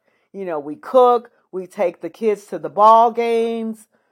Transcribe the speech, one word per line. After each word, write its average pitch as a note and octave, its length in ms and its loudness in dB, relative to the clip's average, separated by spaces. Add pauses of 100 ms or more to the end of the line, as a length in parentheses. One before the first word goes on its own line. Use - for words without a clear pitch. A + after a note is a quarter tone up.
(340)
you G3 100 -12
know, E3 160 -6
we D3 160 -12
cook, B3 560 2 (220)
we F#3 120 -10
take F3+ 360 -6
the E3+ 80 -10
kids G#3 380 -6
to F3+ 120 -10
the D#3 80 -10
ball A3 440 4
games, A3+ 760 -4 (240)